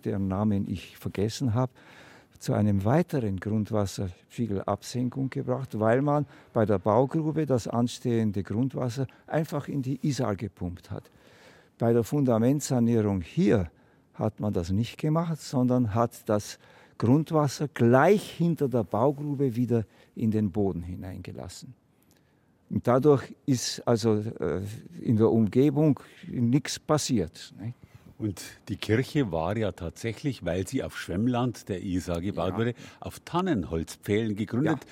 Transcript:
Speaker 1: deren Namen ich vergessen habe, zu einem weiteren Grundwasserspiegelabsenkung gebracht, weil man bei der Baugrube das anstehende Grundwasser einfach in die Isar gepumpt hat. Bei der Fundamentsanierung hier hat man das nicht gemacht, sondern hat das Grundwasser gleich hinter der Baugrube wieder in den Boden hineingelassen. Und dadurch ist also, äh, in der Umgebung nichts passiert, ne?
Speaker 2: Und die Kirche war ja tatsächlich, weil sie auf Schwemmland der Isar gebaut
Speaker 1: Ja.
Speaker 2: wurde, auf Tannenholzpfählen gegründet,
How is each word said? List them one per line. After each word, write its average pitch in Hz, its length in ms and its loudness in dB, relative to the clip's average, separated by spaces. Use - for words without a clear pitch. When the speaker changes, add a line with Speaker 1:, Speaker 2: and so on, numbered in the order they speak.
Speaker 1:
deren 101 260 -2
Namen 98 420 0
ich - 280 -8
vergessen 110 560 -2
habe, 127 180 0
zu - 140 -4
einem 104 300 2
weiteren 117 560 0
Grundwasserspiegelabsenkung 107 1900 -4
gebracht, 123 500 -6
weil 113 220 4
man 147 240 2
bei 113 120 4
der 98 140 2
Baugrube 147 640 2
das 131 220 0
anstehende 113 760 0
Grundwasser 127 640 -2
einfach 151 400 -2
in 143 140 -4
die 131 240 -4
Isar 123 300 0
gepumpt 90 560 -8
hat. 101 120 -10
Bei 120 160 4
der 120 100 4
Fundamentsanierung 120 1160 2
hier 123 500 2
hat - 260 -4
man 104 140 -2
das 87 180 -2
nicht 107 260 -2
gemacht, 160 420 -2
sondern 123 560 0
hat 117 320 0
das 104 320 -2
Grundwasser 147 720 2
gleich 131 640 6
hinter 165 360 0
der 120 160 0
Baugrube 139 720 0
wieder 117 300 0
in 110 160 0
den 107 200 2
Boden 92 320 0
hineingelassen. 95 880 -12
Und - 160 -2
dadurch 131 480 4
ist - 420 -2
also, 113 300 4
äh, 92 440 -4
in - 160 2
der 110 140 6
Umgebung 135 680 4
nichts 123 500 0
passiert, - 800 -2
ne? 110 140 -10
Speaker 2:
Und 104 220 -6
die 101 80 -6
Kirche 117 560 0
war 82 240 0
ja 110 160 -2
tatsächlich, - 720 -8
weil 90 240 -2
sie - 160 -4
auf - 160 -10
Schwemmland 120 720 -2
der 92 120 -4
Isar 90 380 -2
gebaut 87 300 -2
Speaker 1:
Ja. 87 80 -4
Speaker 2:
wurde, 117 160 -2
auf - 220 -12
Tannenholzpfählen 107 1120 -2
gegründet, 127 440 0